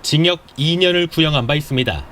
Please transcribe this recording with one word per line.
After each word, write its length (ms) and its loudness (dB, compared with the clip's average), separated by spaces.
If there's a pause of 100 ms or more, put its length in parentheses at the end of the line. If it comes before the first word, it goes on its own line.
징역 420 0 (120)
이 200 0
년을 300 2
구형한 400 0
바 80 0
있습니다. 560 -4